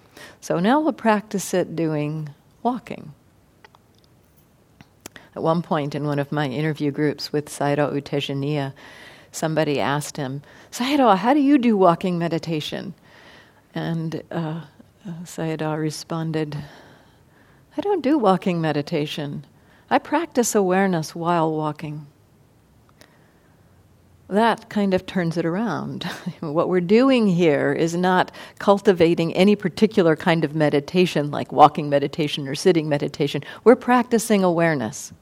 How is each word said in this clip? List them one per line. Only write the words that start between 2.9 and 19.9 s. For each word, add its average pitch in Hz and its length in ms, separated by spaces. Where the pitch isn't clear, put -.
At - 60
one 165 200
point 151 320
in 147 120
one 143 120
of 139 140
my 147 160
interview 147 420
groups 147 420
with 147 140
Sayadaw 143 480
U 143 60
Tejaniya, 139 720
somebody 151 480
asked 143 380
him, 139 240
"Sayadaw, 254 460
how 220 160
do 302 80
you 277 160
do 233 200
walking 175 420
meditation?" 165 760
And, 160 560
uh, 165 300
uh, 180 60
Sayadaw 156 560
responded, 156 760
"I 294 40
don't 392 220
do 294 160
walking 190 420
meditation. 147 840
I 269 100